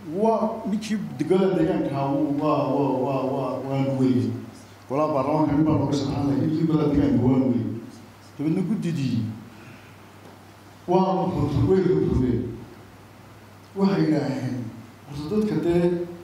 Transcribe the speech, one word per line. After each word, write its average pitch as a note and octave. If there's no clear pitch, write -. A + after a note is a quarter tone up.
waa A3
ninkii G#3
golaha F#3
deegaanka D#3+
ahaa, C#3
wuu, C#3+
waa, D3+
waa, C3+
waa, C3
waa, B2+
waa C3+
nuweyey. B2+
Golaha D3
baarlamaanka D3
nin D#3
baa D3
nooga C#3
sharaxan, C#3+
laakiin C#3
ninkii D#3+
golaha D3+
deegaanka A#2+
waa B2+
nuweyey. A#2
Dabeedna D#3+
guddidii D#3
waa F#3
rogrogeen. D#3+
Waxay F#3
yidhaaheen, C3
"Horta D3+
dadka G#3+
dee F3